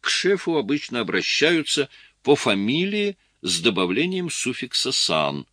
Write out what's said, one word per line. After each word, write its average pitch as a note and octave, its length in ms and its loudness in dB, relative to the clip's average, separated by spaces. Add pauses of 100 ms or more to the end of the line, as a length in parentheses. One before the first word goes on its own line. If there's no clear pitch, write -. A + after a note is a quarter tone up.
К - 80 -4
шефу F3+ 480 0
обычно B2 420 -2
обращаются C#3 880 0 (340)
по C#3+ 120 6
фамилии E3+ 800 0 (240)
с F2+ 200 -2
добавлением F3 680 0
суффикса - 600 -4
«сан» D2 600 0